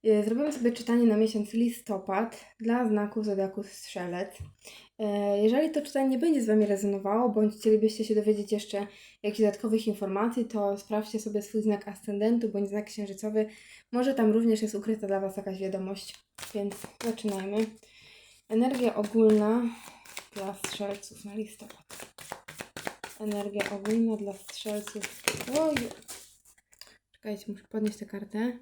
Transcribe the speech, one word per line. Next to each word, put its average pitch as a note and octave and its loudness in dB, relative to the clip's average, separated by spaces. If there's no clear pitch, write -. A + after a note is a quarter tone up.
E, G#3+ 6
zrobimy C#4 0
sobie A#3+ 2
czytanie A#3 4
na G#3+ 6
miesiąc G#3+ 2
listopad A3+ -2
dla A3+ 0
znaku G#3 0
zodiaku F#3+ -2
Strzelec. F3+ -8
E, G3+ 0
jeżeli C4+ 4
to D4+ 0
czytanie C4+ 0
nie C4 2
będzie C#4+ 4
z A3+ 0
Wami G#3+ 6
rezonowało, G3+ 2
bądź G#3+ 2
chcielibyście G#3+ 4
się G#3+ 2
dowiedzieć G#3 2
jeszcze G3+ -2
jakichś G#3 0
dodatkowych A3 2
informacji, G#3 0
to G3+ 0
sprawdźcie G#3+ -4
sobie G#3 -2
swój G#3+ -2
znak G3+ 2
ascendentu G#3+ 0
bądź G3+ -2
znak G#3 -4
księżycowy. G#3+ -4
Może B3+ 2
tam A3+ 6
również A3 4
jest G#3+ -4
ukryta G#3+ -2
dla G3 0
Was F#3+ -4
jakaś G3 -8
wiadomość, F#3+ -6
więc G3+ -4
zaczynajmy. G3+ -4
Energia B3 2
ogólna G#3+ 4
dla G3 -6
Strzelców G3+ -10
na G3+ -14
listopad. - -14
Energia G#3 -4
ogólna G#3+ 2
dla G3+ -8
Strzelców. - -10
Oj. D#4 2
Czekajcie, G#3 -10
muszę G3+ -10
podnieść G#3+ -2
tę G#3 -10
kartę. G#3+ -4